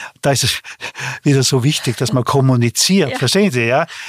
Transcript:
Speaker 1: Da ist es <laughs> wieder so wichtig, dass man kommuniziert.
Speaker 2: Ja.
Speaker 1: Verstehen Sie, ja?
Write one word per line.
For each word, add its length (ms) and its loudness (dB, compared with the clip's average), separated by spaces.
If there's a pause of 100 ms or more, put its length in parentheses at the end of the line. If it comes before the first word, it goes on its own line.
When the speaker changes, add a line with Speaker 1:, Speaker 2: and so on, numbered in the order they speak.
(200)
Speaker 1:
Da 120 0
ist 120 0
es 160 -2 (300)
<laughs> 320 -10
wieder 200 2
so 220 0
wichtig, 320 -2
dass 160 -2
man 120 0
kommuniziert. 880 2
Speaker 2:
Ja. 60 -8
Speaker 1:
Verstehen 320 2
Sie, 140 0
ja? 220 2 (220)